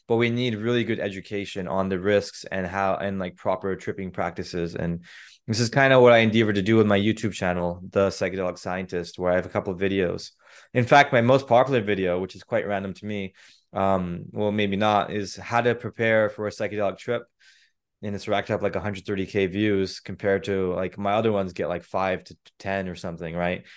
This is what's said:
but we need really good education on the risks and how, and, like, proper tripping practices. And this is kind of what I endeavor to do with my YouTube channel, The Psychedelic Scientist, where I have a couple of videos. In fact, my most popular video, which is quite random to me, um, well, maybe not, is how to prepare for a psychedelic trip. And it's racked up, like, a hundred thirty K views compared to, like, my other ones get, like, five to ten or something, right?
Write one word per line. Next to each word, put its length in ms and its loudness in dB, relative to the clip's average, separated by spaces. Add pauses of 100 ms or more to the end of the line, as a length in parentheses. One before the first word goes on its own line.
but 80 2
we 140 2
need 260 -2
really 300 0
good 140 -2
education 680 -6
on 220 0
the 100 -2
risks 500 0
and 160 -4
how, 300 0
and, 240 -4
like, 160 -6
proper 400 -2
tripping 360 -8
practices. 640 -6
And 280 -4 (440)
this 120 -2
is 100 0
kind 220 4
of 100 8
what 120 10
I 60 8
endeavor 340 4
to 80 2
do 160 4
with 100 6
my 100 4
YouTube 360 0
channel, 560 -2
The 200 4
Psychedelic 500 -4
Scientist, 600 -8
where 140 2
I 20 4
have 120 0
a 20 -14
couple 240 -4
of 60 -8
videos. 520 -2 (420)
In 120 2
fact, 260 6
my 100 6
most 260 4
popular 340 4
video, 380 0
which 160 -6
is 80 -20
quite 240 -4
random 260 -4
to 120 -16
me, 280 -8 (400)
um, 560 0
well, 220 -2
maybe 240 0
not, 360 2
is 240 -6
how 260 0
to 120 2
prepare 560 0
for 160 -8
a 60 -4
psychedelic 480 -4
trip. 240 -6 (800)
And 100 -6
it's 140 -10
racked 240 -2
up, 100 0
like, 140 -2
a 60 -2
hundred 240 -8
thirty 200 -4
K 220 0
views 540 -2
compared 420 -2
to, 300 -2
like, 240 -4
my 160 -2
other 180 2
ones 220 -2
get, 160 -4
like, 160 -6
five 400 -2
to 120 -20 (220)
ten 300 -6
or 60 -10
something, 380 -10
right? 300 -2 (140)